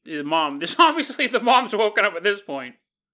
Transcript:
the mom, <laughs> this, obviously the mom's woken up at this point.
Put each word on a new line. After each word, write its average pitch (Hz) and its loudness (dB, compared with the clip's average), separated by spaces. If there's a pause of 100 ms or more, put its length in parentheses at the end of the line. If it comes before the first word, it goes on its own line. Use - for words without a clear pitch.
the 151 -8
mom, 147 0
<laughs> - -12
this, 170 -2
obviously 311 2
the 233 -2
mom's 254 2
woken 214 2
up 196 -2
at 170 -8
this 202 -2
point. 131 -10 (380)